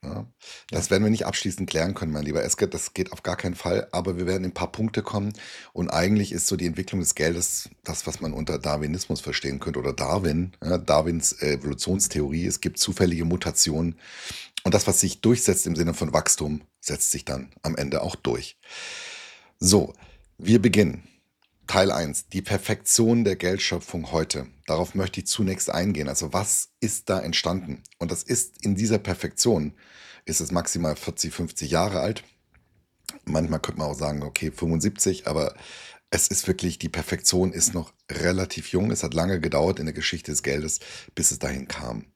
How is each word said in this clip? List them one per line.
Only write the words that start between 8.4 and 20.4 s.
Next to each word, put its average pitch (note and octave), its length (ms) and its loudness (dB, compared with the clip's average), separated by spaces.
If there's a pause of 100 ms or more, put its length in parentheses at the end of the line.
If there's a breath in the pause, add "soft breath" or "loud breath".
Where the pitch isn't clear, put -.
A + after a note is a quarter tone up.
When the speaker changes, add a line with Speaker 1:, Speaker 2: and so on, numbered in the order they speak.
Speaker 1:
Darwinismus D2+ 640 -2
verstehen C#2 400 -4
könnte. C#2+ 180 -4
Oder C2+ 140 -2
Darwin, E2 600 0 (120)
ja, E2+ 140 2
Darwins D#2+ 640 2
Evolutionstheorie. D2 1040 0
Es F2+ 160 -2
gibt - 160 -4
zufällige E2+ 480 2
Mutationen. E2+ 720 2 (680 loud breath)
Und F2+ 80 4
das, G2+ 140 6
was F#2+ 140 4
sich F2+ 200 0
durchsetzt A2+ 460 4
im F2 100 0
Sinne E2 160 2
von D#2+ 220 -2
Wachstum, D2+ 480 2 (180)
setzt - 300 -2
sich - 160 -4
dann C2+ 340 -6
am D#2+ 160 -4
Ende C#2+ 240 -2
auch - 160 -4
durch. - 400 -4 (1000 loud breath)
So, F#2 340 6 (460 soft breath)
wir G#2 240 6